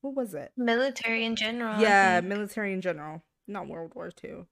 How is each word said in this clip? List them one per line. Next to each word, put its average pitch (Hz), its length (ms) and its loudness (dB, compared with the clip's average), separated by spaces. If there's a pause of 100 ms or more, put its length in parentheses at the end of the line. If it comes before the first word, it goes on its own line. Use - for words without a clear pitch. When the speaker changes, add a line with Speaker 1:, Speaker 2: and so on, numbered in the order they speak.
Speaker 1:
What 269 140 -6
was 233 200 -4
it? - 220 -10
Speaker 2:
Military 233 680 0
in 226 100 0
general, 220 460 0
I 214 140 8
Speaker 1:
Yeah, 185 260 6
Speaker 2:
think. - 0 -
Speaker 1:
military 202 520 -4
in 185 80 -2
general. 156 420 -6 (240)
Not 196 200 -8
World 165 280 -10
War 170 160 -10
Two. - 400 -14